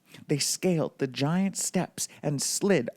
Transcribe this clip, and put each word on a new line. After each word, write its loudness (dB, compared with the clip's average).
They 2
scaled 0
the 0
giant 0
steps -2
and -2
slid 2